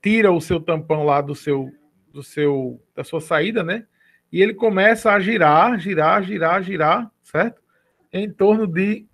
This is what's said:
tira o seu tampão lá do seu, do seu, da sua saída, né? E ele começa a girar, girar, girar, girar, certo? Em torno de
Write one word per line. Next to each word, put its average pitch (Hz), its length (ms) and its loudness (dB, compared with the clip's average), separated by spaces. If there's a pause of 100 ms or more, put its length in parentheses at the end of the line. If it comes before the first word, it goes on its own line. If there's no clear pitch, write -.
tira 214 300 2
o 170 100 2
seu 165 200 -4
tampão 160 440 -4
lá 143 160 2
do 143 140 -6
seu, 139 380 -6 (400)
do 143 100 -18
seu, 135 580 -4 (140)
da 147 80 -12
sua 160 180 -8
saída, 170 440 -2
né? 202 200 -8 (460)
E 170 100 -2
ele 208 140 2
começa 220 560 2
a 202 80 4
girar, 190 640 4
girar, 175 420 0
girar, 185 400 -2
girar, 180 480 -2 (140)
certo? 208 360 -4 (520)
Em 196 180 -6
torno 214 380 0
de 190 460 -4